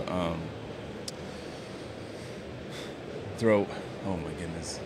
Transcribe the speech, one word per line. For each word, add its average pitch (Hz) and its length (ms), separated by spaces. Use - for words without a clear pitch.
um, 85 280
throw, 107 300
oh 92 120
my 80 120
goodness. 82 460